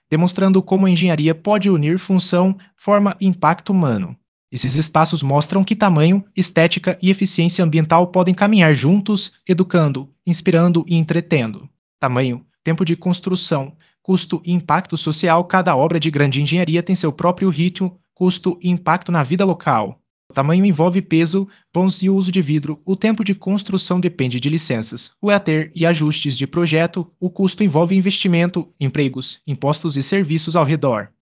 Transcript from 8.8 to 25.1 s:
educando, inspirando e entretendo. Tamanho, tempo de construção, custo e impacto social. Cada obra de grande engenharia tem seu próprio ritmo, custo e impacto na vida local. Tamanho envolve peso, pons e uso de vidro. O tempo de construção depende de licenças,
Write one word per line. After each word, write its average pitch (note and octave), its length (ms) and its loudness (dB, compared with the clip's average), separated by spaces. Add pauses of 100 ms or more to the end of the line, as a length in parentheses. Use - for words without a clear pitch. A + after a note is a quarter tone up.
educando, D#3+ 640 0 (160)
inspirando E3+ 640 2
e E3+ 80 0
entretendo. D#3 720 -2 (320)
Tamanho, B2+ 460 -2 (180)
tempo E3 220 -2
de E3+ 100 0
construção, F3 800 -4 (280)
custo F3+ 440 -2
e E3+ 80 -2
impacto E3+ 420 -2
social. E3 480 0
Cada F3 320 0
obra D#3+ 240 2
de E3 100 -2
grande C#3+ 320 0
engenharia E3 400 0
tem F#3 140 -2
seu E3 160 -2
próprio F3+ 380 0
ritmo, F3 500 -2 (140)
custo F3+ 500 -2
e F3+ 60 0
impacto F3 420 -2
na E3+ 100 2
vida E3+ 220 0
local. B2+ 560 -2 (340)
Tamanho E3 320 2
envolve F3+ 360 2
peso, E3 460 0 (240)
pons F#3 300 -2
e F#3 80 0
uso F#3+ 220 0
de F#3 100 0
vidro. D3 420 -4
O F#3+ 120 -4
tempo A3 280 -2
de G3 120 -2
construção F#3+ 640 -4
depende C3+ 400 -2
de C3+ 100 -4
licenças, B2 640 -6 (120)